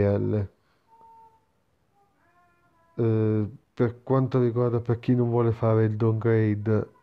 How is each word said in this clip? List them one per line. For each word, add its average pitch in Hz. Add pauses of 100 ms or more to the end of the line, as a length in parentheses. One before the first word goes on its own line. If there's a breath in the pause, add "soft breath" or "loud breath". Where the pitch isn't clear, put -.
L. 101 (2500)
Eh, 110 (240)
per 117
quanto 131
riguarda, 120
per 117
chi 127
non 123
vuole 117
fare 110
il 107
downgrade 110 (140)